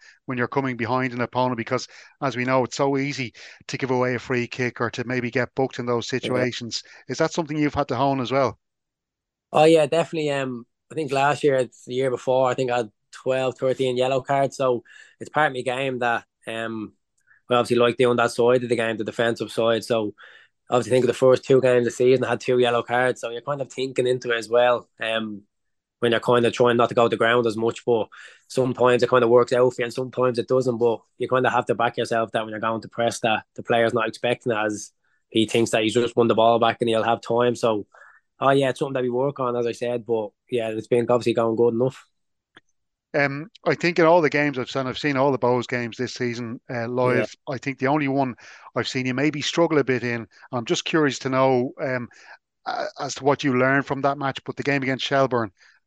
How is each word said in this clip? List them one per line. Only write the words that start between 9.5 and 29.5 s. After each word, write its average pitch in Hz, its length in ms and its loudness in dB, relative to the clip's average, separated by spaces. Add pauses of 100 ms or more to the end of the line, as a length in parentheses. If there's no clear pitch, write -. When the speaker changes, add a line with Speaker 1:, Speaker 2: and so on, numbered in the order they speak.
Speaker 2:
Oh, 156 120 6
yeah, 160 220 6
definitely. 156 440 -2
Um, 131 360 -6 (240)
I - 40 -18
think 147 180 -6
last 139 320 0
year, 135 180 4
the 123 320 -8
year 131 160 0
before, 127 380 0
I 123 60 0
think 131 160 -2
I 123 80 0
had 110 120 -4 (220)
twelve, 131 460 -4
thirteen 131 400 0
yellow 127 240 0
cards. 139 340 -2
So 127 280 0 (360)
it's - 80 -14
part 151 200 0
of 135 40 -4
my 127 80 -6
game 127 380 -4
that, 117 260 -2 (220)
um, 113 480 -8 (560)
I 123 60 2
obviously 120 200 2
like 120 220 2
doing 120 180 4
that 120 140 2
side 123 320 2
of 117 80 -6
the 120 60 0
game, 113 200 -2
the 107 80 -6
defensive 117 480 -2
side. 113 320 0
So 110 300 -2 (560)
obviously, 117 220 0
I - 20 2
think 123 120 4
the 117 60 2
first 127 320 4
two 131 160 4
games 123 260 4
of 113 60 -2
the - 40 -16
season, 127 280 4
I 117 60 -4
had 120 100 -2
two 127 180 0
yellow 120 240 2
cards. 123 380 0
So 117 80 -8
you're 117 140 -10
kind 143 180 -6
of 123 100 -8
thinking 131 360 -2
into 123 260 0
it 117 60 0
as 107 100 -8
well. 120 400 2 (100)
Um, 110 440 -6 (560)
when 120 140 2
you're 113 100 0
kind 120 240 4
of 113 80 0
trying 120 240 4
not 117 100 4
to 107 60 -4
go 120 120 4
to 113 100 0
ground 117 300 2
as 107 100 -2
much, 113 280 -4
but 113 240 0 (380)
sometimes 123 560 2
it - 80 0
kind 123 140 6
of 117 40 2
works 120 240 6